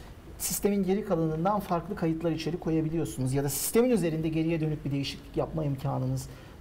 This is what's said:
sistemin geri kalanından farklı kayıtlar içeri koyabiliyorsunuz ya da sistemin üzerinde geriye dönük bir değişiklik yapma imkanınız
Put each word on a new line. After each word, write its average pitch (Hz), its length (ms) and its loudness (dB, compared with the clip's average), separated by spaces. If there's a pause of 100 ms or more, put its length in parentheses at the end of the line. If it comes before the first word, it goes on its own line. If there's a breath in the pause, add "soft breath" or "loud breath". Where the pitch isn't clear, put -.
(380 loud breath)
sistemin 202 460 0
geri 196 200 2
kalanından 165 560 2
farklı 170 360 -2
kayıtlar 165 340 0
içeri 156 260 -2
koyabiliyorsunuz 156 800 0
ya 139 100 2
da 143 40 0
sistemin 233 420 4
üzerinde 165 380 2
geriye 160 320 2
dönük 156 240 0
bir 135 60 -2
değişiklik - 460 -4
yapma 156 280 -2
imkanınız 131 640 -2 (320 loud breath)